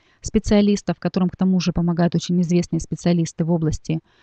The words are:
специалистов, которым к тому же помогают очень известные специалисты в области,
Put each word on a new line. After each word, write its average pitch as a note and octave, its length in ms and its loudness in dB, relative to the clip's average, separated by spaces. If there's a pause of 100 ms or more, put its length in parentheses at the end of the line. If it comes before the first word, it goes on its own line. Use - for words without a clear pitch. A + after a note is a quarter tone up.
(220)
специалистов, G#3 800 0
которым F#3 300 0
к - 60 -8
тому F#3 240 2
же E3+ 140 -2
помогают E3+ 420 0
очень F3 260 0
известные E3+ 380 0
специалисты E3+ 640 -2
в D#3+ 80 0
области, D#3+ 480 -2 (240)